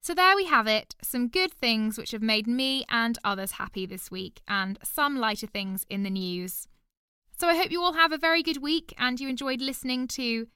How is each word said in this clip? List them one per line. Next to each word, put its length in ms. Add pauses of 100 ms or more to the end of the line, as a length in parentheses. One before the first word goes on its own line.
So 140
there 200
we 120
have 200
it, 360
some 260
good 240
things 460
which 140
have 100
made 240
me 420
and 340
others 300
happy 320
this 260
week, 380
and 340
some 360
lighter 280
things 440
in 120
the 60
news. 580 (720)
So 80
I 100
hope 140
you 120
all 100
have 180
a 60
very 260
good 140
week 400
and 240
you 80
enjoyed 320
listening 480
to 480